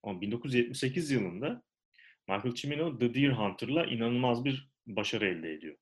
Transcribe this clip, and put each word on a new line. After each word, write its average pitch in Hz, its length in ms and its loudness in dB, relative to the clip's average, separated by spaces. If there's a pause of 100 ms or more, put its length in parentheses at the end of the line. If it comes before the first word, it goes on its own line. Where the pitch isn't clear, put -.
Ama 95 180 -6
bin 101 120 -2
dokuz 123 220 -4
yüz 123 60 8
yetmiş 120 180 0
sekiz 143 320 0
yılında 120 520 0 (640)
Michael 104 260 0
Cimino 147 440 -2
The 120 160 2
Deer 139 160 6
Hunter'la 117 560 0
inanılmaz 120 580 2
bir 135 260 -2 (160)
başarı 104 400 -2
elde 82 260 -2
ediyor. 78 300 -10